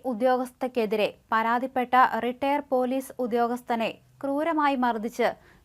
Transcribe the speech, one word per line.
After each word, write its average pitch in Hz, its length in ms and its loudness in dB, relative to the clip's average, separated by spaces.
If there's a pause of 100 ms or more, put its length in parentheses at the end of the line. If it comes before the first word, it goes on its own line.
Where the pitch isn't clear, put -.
ഉദ്യോഗസ്ഥയ്ക്കെതിരെ 247 1080 0 (180)
പരാതിപ്പെട്ട 240 640 0 (240)
റിട്ടയർ 254 420 -2
പോലീസ് 254 580 -2
ഉദ്യോഗസ്ഥനെ 233 720 -2 (340)
ക്രൂരമായി 294 520 0
മർദ്ദിച്ച് 233 560 0 (320)